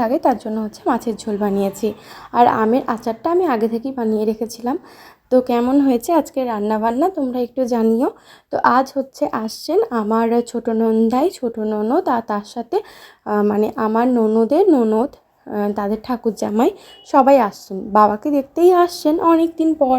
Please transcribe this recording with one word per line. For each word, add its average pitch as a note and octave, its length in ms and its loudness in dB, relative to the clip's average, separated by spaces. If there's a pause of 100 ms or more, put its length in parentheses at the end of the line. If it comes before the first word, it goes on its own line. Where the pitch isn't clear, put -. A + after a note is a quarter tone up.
লাগে, A#3 160 0 (100)
তার B3+ 120 2
জন্য A3 240 -6
হচ্ছে G#3+ 240 -10
মাছের A#3 340 -2
ঝোল G#3 240 -6
বানিয়েছি। G3+ 440 -2 (440)
আর A#3+ 140 4 (160)
আমের A3+ 200 0 (120)
আচারটা A3+ 400 -6
আমি F#4 100 0 (100)
আগে A3+ 140 -2
থেকেই A#3 300 -8
বানিয়ে A3 320 -2
রেখেছিলাম। A#3 480 -6 (500)
তো B3+ 100 4 (120)
কেমন A#3+ 300 0
হয়েছে C4+ 300 0 (100)
আজকে C#4 200 -4 (120)
রান্নাবান্না, A3 540 -2 (120)
তোমরা B3+ 280 -4
একটু B3 160 -4 (100)
জানিও। A3+ 360 2 (400)
তো - 80 -6 (200)
আজ C4+ 100 2 (100)
হচ্ছে C4+ 280 -6 (180)
আসছেন D4 360 -4 (220)
আমার A3 260 0 (240)
ছোট A#3 160 -6 (140)
নন্দাই, A3+ 460 2 (120)
ছোট A#3 160 -6 (180)
ননদ, A3 360 -2
আর A#3+ 220 0
তার G#3 240 -4
সাথে, A#3+ 260 -6
আহ, - 720 -6
মানে G#3 160 0 (200)
আমার A3+ 200 2 (100)
ননদের A3+ 480 2 (100)
ননদ, A3+ 380 2
আহ, - 560 -8 (100)
তাদের G#3 280 -2
ঠাকুর A#3 340 -4
জামাই, A3 300 0 (420)
সবাই C4+ 240 6 (120)
আসছেন। - 280 -14 (200)
বাবাকে G#3+ 400 2
দেখতেই E4 340 2 (140)
আসছেন, D#4 300 -2 (180)
অনেক E4 240 2
দিন D#4+ 180 0
পর C4 240 2